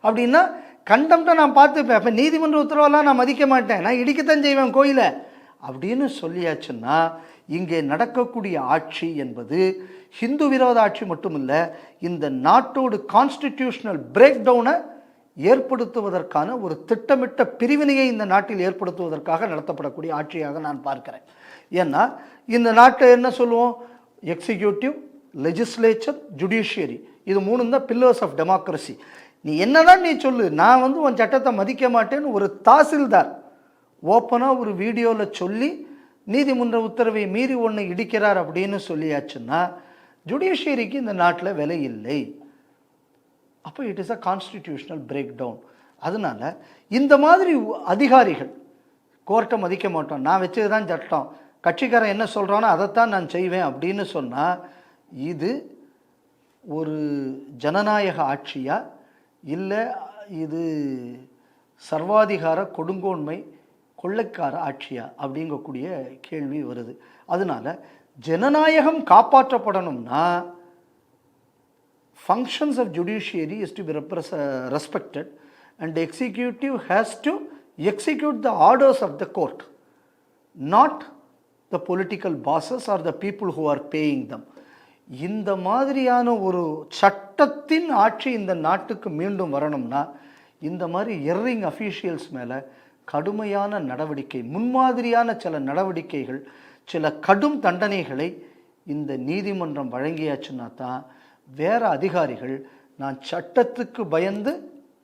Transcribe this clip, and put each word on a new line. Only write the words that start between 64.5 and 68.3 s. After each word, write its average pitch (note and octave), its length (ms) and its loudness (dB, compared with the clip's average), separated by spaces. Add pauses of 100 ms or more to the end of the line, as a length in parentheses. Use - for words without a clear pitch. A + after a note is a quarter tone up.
ஆட்சியா C3+ 640 -10
அப்படிங்கக்கூடிய C#3 1000 -10
கேள்வி D3 420 -8
வருது. A#2+ 320 -12 (300)
அதனால E3+ 540 -6 (400)
ஜனநாயகம் D4 840 2